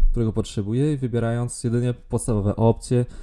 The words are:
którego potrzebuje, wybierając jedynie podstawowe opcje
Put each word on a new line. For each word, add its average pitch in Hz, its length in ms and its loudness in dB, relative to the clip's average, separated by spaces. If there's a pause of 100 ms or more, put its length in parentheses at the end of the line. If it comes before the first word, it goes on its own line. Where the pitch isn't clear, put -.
(120)
którego 113 220 0
potrzebuje, 113 640 -2
wybierając 117 640 -2
jedynie 120 300 0
podstawowe 104 640 -2
opcje 117 500 2 (180)